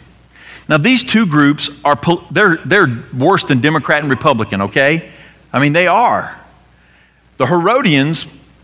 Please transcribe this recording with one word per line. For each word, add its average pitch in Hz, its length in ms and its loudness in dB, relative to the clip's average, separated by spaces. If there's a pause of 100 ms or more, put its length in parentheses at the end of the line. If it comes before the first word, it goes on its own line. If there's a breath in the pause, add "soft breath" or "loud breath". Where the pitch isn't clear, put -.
(680 loud breath)
Now, 156 80 2
these 233 260 0
two 220 240 0
groups 147 440 0 (140)
are, 143 120 2
pol-, 175 340 -2
they're, 170 340 2
they're 143 380 0 (100)
worse 147 300 0
than 135 180 0
Democrat 151 420 0
and 147 80 -4
Republican, 117 520 -2
okay? 143 480 -2 (420 loud breath)
I 123 80 0
mean, 143 120 2
they 175 140 2
are. 175 500 0 (1000 soft breath)
The 131 100 0
Herodians 165 800 0 (380)